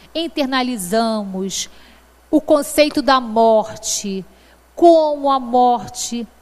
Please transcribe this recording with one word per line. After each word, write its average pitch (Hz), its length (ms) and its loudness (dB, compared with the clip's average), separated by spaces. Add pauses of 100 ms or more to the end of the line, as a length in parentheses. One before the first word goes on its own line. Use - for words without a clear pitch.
(140)
internalizamos 226 1500 -4 (600)
o 311 100 2
conceito 302 640 2
da 262 180 2
morte, 220 1040 0 (520)
como 302 560 4
a 269 80 0
morte 240 880 -2 (140)